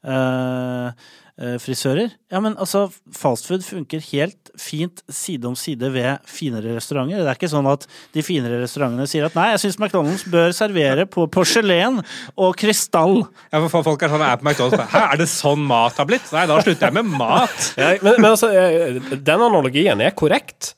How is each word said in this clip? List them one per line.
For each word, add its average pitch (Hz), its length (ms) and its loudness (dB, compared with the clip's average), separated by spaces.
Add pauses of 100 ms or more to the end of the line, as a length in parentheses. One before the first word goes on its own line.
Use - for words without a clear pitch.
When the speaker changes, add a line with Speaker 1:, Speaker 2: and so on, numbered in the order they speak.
Speaker 1:
eh, 127 880 -4 (480)
eh, 123 220 -8
frisører. 139 500 -2 (200)
Ja, 185 80 -4
men 214 160 -2
altså, 190 360 -2 (220)
fast - 340 -4
food 185 160 -2
funker 160 380 -10 (100)
helt 151 240 -2 (220)
fint 170 500 -8
side 139 380 -8
om 123 80 -6
side 131 400 -6
ved 131 320 -2
finere 117 480 -6
restauranter. 139 480 -4
Det 156 80 0
er 127 80 0
ikke 185 140 -4
sånn 143 180 0
at 143 160 -2 (280)
de 156 120 -4
finere 123 380 -2
restaurantene 127 420 -4
sier 147 220 -4
at - 80 -6
«Nei, 190 160 2
jeg - 80 0
synes 196 180 -4
McDonald's 185 480 -2
bør 170 240 2
servere 175 560 0
på 175 240 -2
porselen 196 720 2 (340)
og 185 220 2
krystall.» 196 680 2 (260)
Speaker 2:
Ja, 156 140 2
for 160 180 2
folk 156 160 0
er 165 80 0
sånn, 151 160 0
er 123 160 2
på 139 80 -6
McDonald's, 135 320 2
bare, 113 80 -6
«Hæ, 170 240 4
er 147 80 0
det 170 80 2
sånn 147 320 0
mat 120 400 2
har 143 80 0
blitt? 247 240 -2
Nei, 170 140 2
da 151 120 4
slutter 160 280 0
jeg 127 100 0
med 233 80 0
mat.» 143 720 0
Speaker 3:
Ja, 147 240 4
men, 208 160 6
men 220 140 8
altså, 220 180 4
eh, 170 480 4 (160)
den 147 320 2
analogien 143 560 2
er 123 160 4
korrekt. - 600 -2